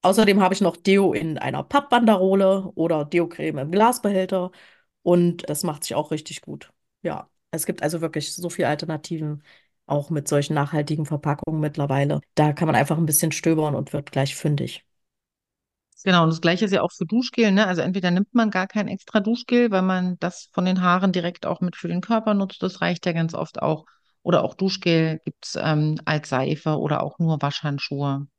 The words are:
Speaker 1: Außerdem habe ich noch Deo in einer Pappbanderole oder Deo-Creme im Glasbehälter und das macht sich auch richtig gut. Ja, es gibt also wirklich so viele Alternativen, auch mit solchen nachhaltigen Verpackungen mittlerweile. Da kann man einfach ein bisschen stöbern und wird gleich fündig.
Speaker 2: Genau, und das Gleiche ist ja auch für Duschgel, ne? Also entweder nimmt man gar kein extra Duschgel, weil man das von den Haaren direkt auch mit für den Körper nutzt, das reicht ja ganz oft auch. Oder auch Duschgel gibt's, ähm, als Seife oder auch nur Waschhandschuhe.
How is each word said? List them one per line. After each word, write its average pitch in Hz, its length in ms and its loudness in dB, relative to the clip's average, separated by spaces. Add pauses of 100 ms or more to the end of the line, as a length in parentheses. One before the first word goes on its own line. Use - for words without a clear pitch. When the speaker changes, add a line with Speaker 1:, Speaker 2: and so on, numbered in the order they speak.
Speaker 1:
Außerdem 202 400 4
habe 190 120 4
ich - 80 -4
noch 170 140 2
Deo 196 380 4
in 160 240 -2
einer 135 260 -4
Pappbanderole 196 1120 4
oder 160 280 0
Deo-Creme 160 540 -2
im 143 140 -6
Glasbehälter 196 800 0 (500)
und 175 480 2
das 151 140 -4
macht 147 200 -6
sich - 120 -8
auch 156 160 -4
richtig 151 300 -10
gut. - 300 -16 (300)
Ja, - 280 -8 (220)
es 160 140 -6
gibt - 160 -6
also 160 200 -2
wirklich 156 320 -6
so 175 160 -8
viele 156 180 -2
Alternativen, 151 760 -6 (440)
auch 147 240 -2
mit 151 180 -4
solchen 143 260 0
nachhaltigen 147 520 -2
Verpackungen 151 540 -4
mittlerweile. 143 600 0 (140)
Da 151 180 4
kann 156 140 -2
man 156 100 2
einfach 147 220 2
ein 165 80 2
bisschen 156 260 0
stöbern 156 420 0
und - 180 -6
wird 143 200 -8
gleich 139 240 0
fündig. 147 480 -4 (1200)
Speaker 2:
Genau, 180 200 6
und 160 60 4
das 160 120 -4
Gleiche 180 240 2
ist 190 60 0
ja 196 100 2
auch 180 100 -2
für - 140 -6
Duschgel, 233 460 2
ne? 202 140 4
Also 180 140 -2
entweder 180 300 0
nimmt 185 240 0
man 226 160 2
gar 185 160 -2
kein 202 220 -4
extra - 320 -2
Duschgel, 240 500 0
weil 190 120 2
man 185 380 0
das - 320 -8
von 180 140 0
den 185 160 0
Haaren 180 300 2
direkt 175 340 -4
auch - 160 -4
mit 175 140 -4
für - 120 -10
den 175 140 -2
Körper 220 320 0
nutzt, 196 280 -4
das 185 200 -6
reicht 175 240 -2
ja 175 60 0
ganz 165 220 -2
oft - 280 -8
auch. 156 240 -2 (360)
Oder 175 220 2
auch - 100 -4
Duschgel 165 680 0
gibt's, - 360 -12
ähm, 151 440 0
als 151 240 -2
Seife 147 500 -2
oder 151 240 -2
auch - 160 -8
nur 160 220 0
Waschhandschuhe. 143 840 -4 (120)